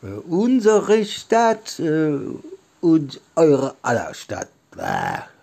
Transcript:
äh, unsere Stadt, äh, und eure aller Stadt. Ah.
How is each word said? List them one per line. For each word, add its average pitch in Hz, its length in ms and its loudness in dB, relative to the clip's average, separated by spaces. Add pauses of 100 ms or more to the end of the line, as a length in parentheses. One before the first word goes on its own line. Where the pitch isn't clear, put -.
äh, - 40 -16 (200)
unsere 214 760 2
Stadt, 226 720 -2
äh, 156 340 0 (680)
und 160 400 2 (140)
eure 139 480 4
aller - 320 -2
Stadt. - 340 -12 (300)
Ah. 50 460 -6 (180)